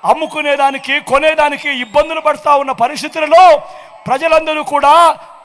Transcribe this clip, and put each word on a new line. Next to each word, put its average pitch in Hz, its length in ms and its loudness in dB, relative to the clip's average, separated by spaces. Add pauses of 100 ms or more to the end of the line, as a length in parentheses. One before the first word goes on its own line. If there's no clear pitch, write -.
అమ్ముకునేదానికి, 277 920 -2
కొనేదానికి 294 680 -2
ఇబ్బందులు 294 500 -2
పడతా 294 360 0
ఉన్న 277 160 -2
పరిస్థితులలో 302 880 2 (460)
ప్రజలందరూ 311 560 -2
కూడా 302 520 2 (300)